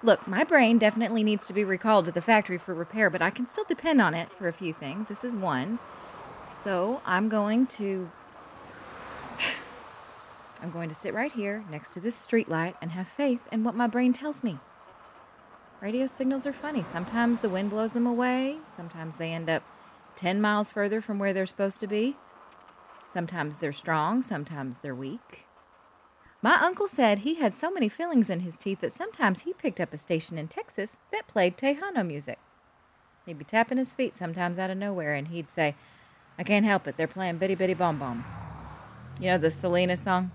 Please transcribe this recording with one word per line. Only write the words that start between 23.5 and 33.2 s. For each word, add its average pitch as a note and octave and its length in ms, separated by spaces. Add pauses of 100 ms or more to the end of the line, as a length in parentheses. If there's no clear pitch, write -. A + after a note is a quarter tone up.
they're D3+ 140
strong. E3 500
Sometimes C#3+ 560
they're C#3 180
weak. C3+ 520 (960)
My D4+ 200
uncle F#4 260
said G#3+ 320
he C#4+ 160
had C4 180
so E4 180
many C#4+ 180
fillings D4+ 400
in F3 120
his E3+ 160
teeth G3 240
that - 120
sometimes D4+ 480
he F4+ 120
picked - 280
up E3 100
a - 60
station D#3+ 400
in D3+ 100
Texas - 480 (160)
that G#4+ 160
played F#3 300
Tejano C#4+ 480
music. C#3+ 320 (880)